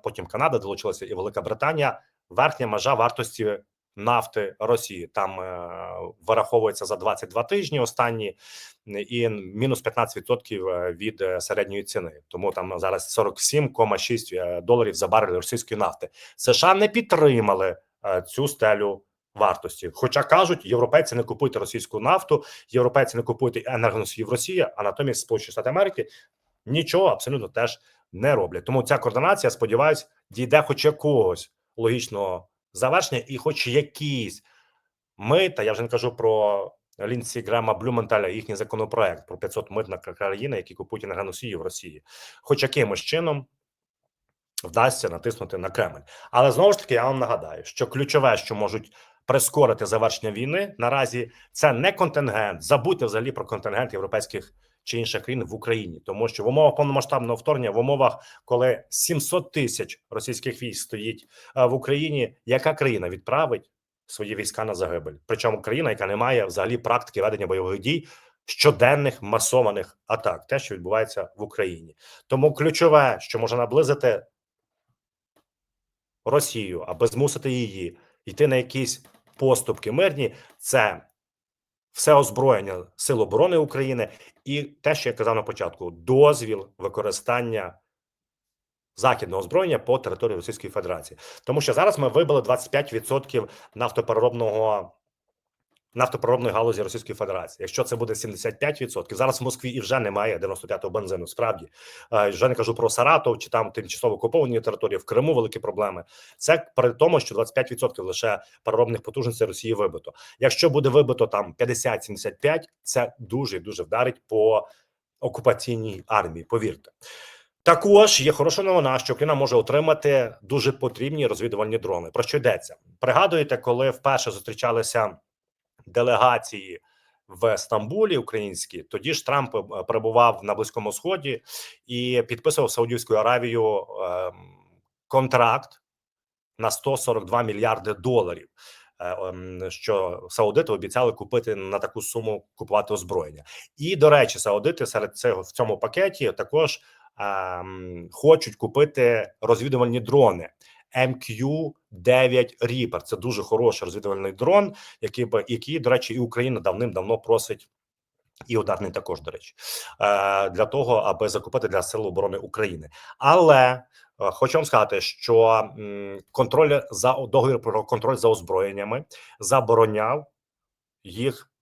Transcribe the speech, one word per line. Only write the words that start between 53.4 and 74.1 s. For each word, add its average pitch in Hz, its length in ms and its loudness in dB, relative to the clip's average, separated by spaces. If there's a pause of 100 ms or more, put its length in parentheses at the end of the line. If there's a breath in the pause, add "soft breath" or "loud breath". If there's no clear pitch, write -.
контингент 107 460 -4
європейських 98 600 -6 (300)
чи 117 140 -6
інших 113 240 -4
країн 123 220 -6
в 85 100 -10
Україні. 107 460 -4
Тому 104 280 -4
що - 160 -8
в - 20 -6
умовах 147 280 6
повномасштабного 135 600 0
вторгнення, 127 360 -2
в 104 80 0
умовах, 131 640 0
коли 123 440 2
сімсот - 640 -2
тисяч - 580 -4
російських 117 520 -8
військ 113 200 -10
стоїть, 107 440 -10 (300 loud breath)
е, 127 100 6
в 120 80 0
Україні, 143 640 -2 (100)
яка 131 280 2
країна 110 340 0
відправить 117 600 -2 (360)
свої 107 280 -10
війська 107 300 -6
на 107 100 -4
загибель? 82 400 -6 (120)
Причому 107 360 -2
країна, 127 280 -2
яка 101 160 -2
не 98 100 -2
має 120 300 2
взагалі 92 320 -2
практики 113 440 -2
ведення 101 240 0
бойових 95 340 -2
дій, 143 280 -2 (380 loud breath)
щоденних 143 760 4
масованих 107 840 0
атак, 104 400 -4
те, 139 120 -2
що 110 160 -10
відбувається 95 640 -4
в 104 60 -12
Україні. 87 540 -6 (300 loud breath)
Тому 143 280 2
ключове, 151 640 6
що - 180 -8
може 113 180 -2
наблизити 127 720 2 (2000)